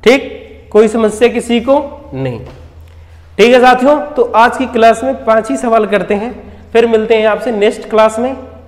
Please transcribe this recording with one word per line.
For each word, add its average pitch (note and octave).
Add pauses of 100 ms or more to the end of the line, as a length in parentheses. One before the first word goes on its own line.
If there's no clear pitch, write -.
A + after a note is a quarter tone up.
ठीक, -
कोई G#3+
समस्या A3
किसी A#3
को C4 (380)
नहीं। C3 (960)
ठीक A#3
है B3+
साथियों, B3+
तो -
आज A#3+
की C4
क्लास A3+
में C4
पांच A3
ही C#4
सवाल A3+
करते G3
हैं, A3 (420)
फिर A#3
मिलते A3
हैं A3
आपसे A#3
नेक्स्ट G#3+
क्लास A3
में। B3+ (340)